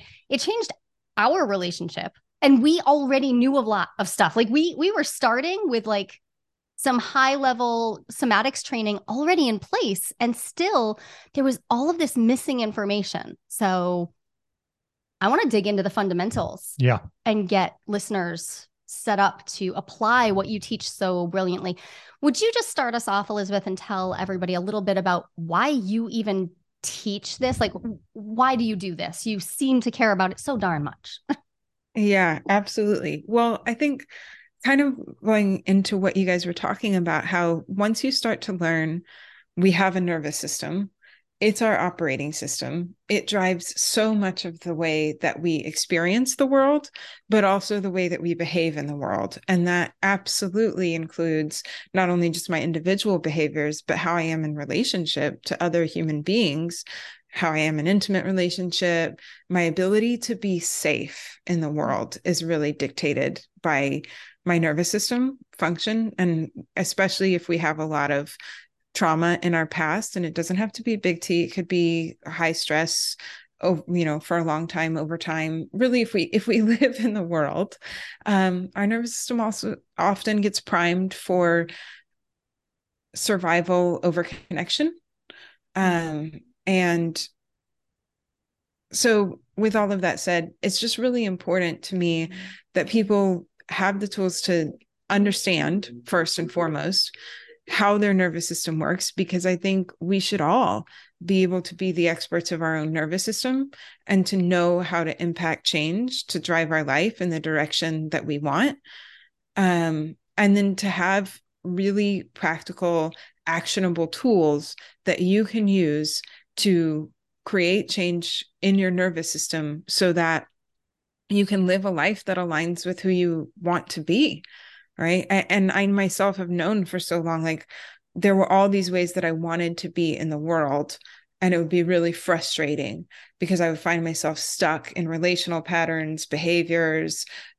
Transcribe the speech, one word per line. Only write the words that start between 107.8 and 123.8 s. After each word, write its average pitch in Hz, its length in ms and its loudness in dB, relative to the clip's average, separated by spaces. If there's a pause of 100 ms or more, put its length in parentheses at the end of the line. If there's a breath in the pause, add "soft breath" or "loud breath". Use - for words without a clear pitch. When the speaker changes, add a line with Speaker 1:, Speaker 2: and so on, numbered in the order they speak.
Speaker 3:
that - 160 -4
we 147 120 -2
want. 160 400 0 (800 loud breath)
Um, 165 600 2 (200)
and 202 200 6
then 196 200 2
to 196 120 -2
have 185 500 0 (240)
really 196 640 0 (100)
practical, 165 800 -2 (340 loud breath)
actionable 170 640 0
tools 160 680 2 (300 loud breath)
that 180 140 0
you 196 240 4
can 208 240 0
use 151 520 0 (360 loud breath)
to 160 540 2 (340)
create 185 440 2
change 175 560 -2 (160)
in 196 180 4
your 185 120 2
nervous 180 400 -2
system 151 580 -4
so 185 240 2
that 165 340 2 (840)
you 202 160 4
can 196 200 2
live 190 200 2
a 196 40 0
life 180 340 0
that 185 120 -2
aligns 170 480 -2
with 180 160 -4
who 190 80 -2
you 175 420 2 (100)
want 175 300 -2